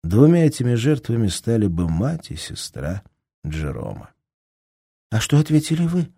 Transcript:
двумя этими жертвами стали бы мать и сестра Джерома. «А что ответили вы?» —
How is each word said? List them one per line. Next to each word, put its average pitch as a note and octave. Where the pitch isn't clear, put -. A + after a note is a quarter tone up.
двумя D3+
этими B2
жертвами A#2
стали A2
бы E2+
мать A#2
и -
сестра -
Джерома. D2+
«А A2+
что -
ответили D#3
вы?» — E3+